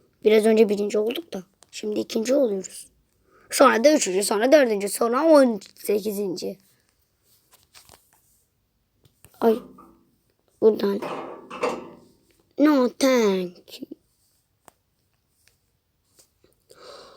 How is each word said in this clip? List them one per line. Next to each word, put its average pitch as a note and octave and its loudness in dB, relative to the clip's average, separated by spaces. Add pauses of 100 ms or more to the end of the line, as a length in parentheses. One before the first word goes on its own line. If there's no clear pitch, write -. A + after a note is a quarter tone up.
(240)
Biraz G#3+ 4
önce A3 4
birinci G3+ -4
olduk - -8
da. F#3 -12 (280)
Şimdi G#3+ -8
ikinci A3+ -4
oluyoruz. G#3 -4 (600)
Sonra A3+ 2
da D4+ 6
üçüncü, G3 0
sonra A3 0
dördüncü, A3 2
sonra A#3 -2
on C4+ 4 (160)
sekizinci. G3 -6 (2750)
Ay. A#3 0 (1000)
Buradan. G#3 0 (1600)
No, C4+ 2
thank G3+ -2
you. - -16 (3250)